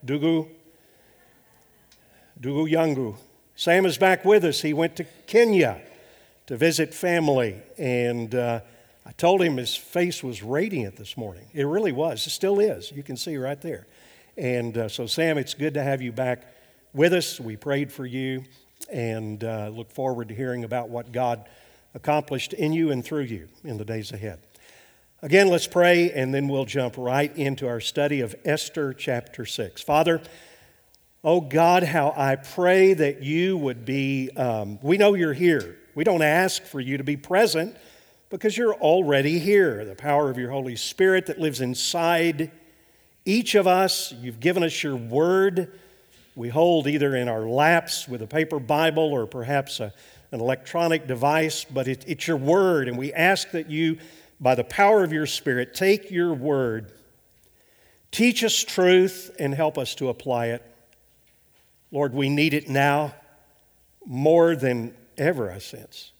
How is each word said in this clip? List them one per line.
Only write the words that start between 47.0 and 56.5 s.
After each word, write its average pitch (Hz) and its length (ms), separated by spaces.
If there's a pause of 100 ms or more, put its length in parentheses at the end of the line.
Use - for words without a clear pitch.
in 123 140
our 110 140
laps 151 640
with 120 160
a 107 40
paper 156 320
Bible 151 540
or 117 140
perhaps 135 520
a, 107 140 (380)
an 113 100
electronic 151 680
device, 147 580
but 131 220
it, 131 200
it's 151 200
your 165 80
word, 156 520
and 123 100
we 135 160
ask 180 380
that 165 180
you, 160 300 (420)
by 127 140
the 120 100
power 202 380
of 156 100
your 156 140
Spirit, 127 480
take 196 340
your 175 240
word, 123 580 (1200)